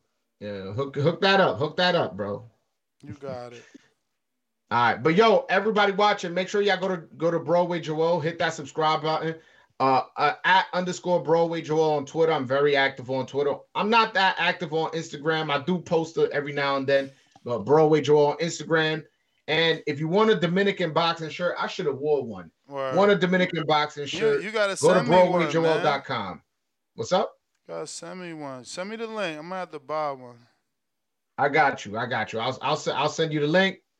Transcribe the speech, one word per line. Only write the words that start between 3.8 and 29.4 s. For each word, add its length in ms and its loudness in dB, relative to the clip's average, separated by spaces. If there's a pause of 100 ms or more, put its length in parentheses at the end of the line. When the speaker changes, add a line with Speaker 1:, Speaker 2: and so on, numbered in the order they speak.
Speaker 1:
All 60 0
right, 240 2
but 140 2
yo, 340 6
everybody 440 2
watching, 380 0
make 160 -2
sure 140 -2
y'all 180 2
go 100 -2
to, 80 -2 (200)
go 140 0
to 80 -2
Broadway 400 0
Joel, 400 0
hit 180 -4
that 160 -2
subscribe 480 -2
button. 320 -2 (460)
Uh, 240 4 (140)
uh, 160 2 (100)
at 300 4
underscore 500 -2
Broadway 400 2
Joel 300 2
on 120 -2
Twitter. 260 0
I'm 140 0
very 300 2
active 340 0
on 160 -2
Twitter. 300 -2 (180)
I'm 160 -2
not 240 2
that 240 2
active 360 -2
on 180 -2
Instagram. 580 -4
I 140 -2
do 160 0
post 380 -2
it 140 2
every 200 -4
now 240 -2
and 100 -2
then, 240 2 (340)
but 220 -4
Broadway 360 6
Joel 260 6
on 100 -2
Instagram. 680 -2 (440)
And 400 2
if 120 -4
you 80 -2
want 220 4
a 60 6
Dominican 580 0
boxing 360 0
shirt, 280 -4
I 80 -4
should 220 -6
have 100 -2
wore 260 0
one. 280 -12 (160)
Speaker 2:
Word. 280 -4
Speaker 1:
Want 140 6
a 60 6
Dominican 500 0
boxing 380 0
Speaker 2:
You, 40 -6
Speaker 1:
shirt, 360 0
Speaker 2:
you 80 -8
gotta 280 0
Speaker 1:
go 100 4
to 80 6
Speaker 2:
send 100 2
me 80 4
one, 160 6
Speaker 1:
Broadway 200 0
Joel 300 2
dot 240 0
com. 220 -6
Speaker 2:
man. 140 -12 (520)
Speaker 1:
What's 180 -8
up? 280 0 (280)
Speaker 2:
You 60 -12
gotta 140 -10
send 340 -14
me 120 -12
one. 320 -12
Send 220 -10
me 100 -10
the 100 -8
link. 320 -6
I'm 60 -12